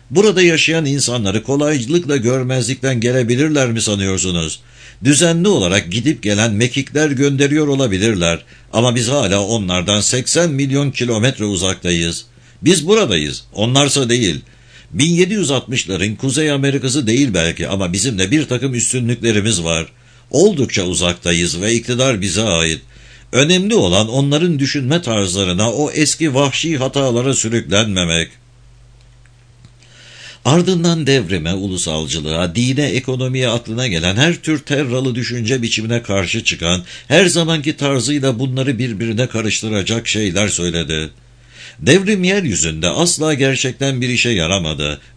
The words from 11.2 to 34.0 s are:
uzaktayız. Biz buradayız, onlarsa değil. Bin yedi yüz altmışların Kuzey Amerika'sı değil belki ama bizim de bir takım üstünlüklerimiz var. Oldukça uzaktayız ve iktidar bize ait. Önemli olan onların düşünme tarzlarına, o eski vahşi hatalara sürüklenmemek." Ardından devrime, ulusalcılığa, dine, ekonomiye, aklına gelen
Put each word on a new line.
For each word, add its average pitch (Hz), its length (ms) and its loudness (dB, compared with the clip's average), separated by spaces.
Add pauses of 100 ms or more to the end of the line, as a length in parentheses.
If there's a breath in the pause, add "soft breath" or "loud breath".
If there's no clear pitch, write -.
uzaktayız. 87 800 -2 (360 soft breath)
Biz 156 260 2
buradayız, 104 560 0 (100)
onlarsa 135 560 2
değil. 98 320 0 (500 loud breath)
Bin 143 180 2
yedi 175 240 2
yüz 170 180 0
altmışların 107 640 -2
Kuzey 147 360 0
Amerika'sı 135 560 0
değil 123 260 2
belki 82 340 0
ama 95 260 -2
bizim 101 260 -2
de 92 120 0
bir 147 140 2
takım 127 280 -4
üstünlüklerimiz 113 880 0
var. 80 240 -2 (440 soft breath)
Oldukça 139 520 2
uzaktayız 87 760 0
ve 110 120 0
iktidar 120 480 0
bize 98 200 -2
ait. 82 400 0 (500 loud breath)
Önemli 185 440 2
olan 107 340 2
onların 143 500 2
düşünme 139 420 0
tarzlarına, 98 680 0
o 135 200 -2
eski 151 420 0
vahşi 143 440 0
hatalara 131 560 0
sürüklenmemek." 98 960 0 (2250 loud breath)
Ardından 170 600 2
devrime, 92 460 0
ulusalcılığa, 82 1040 -4
dine, 127 300 0
ekonomiye, 127 640 -2
aklına 117 380 -4
gelen 90 280 0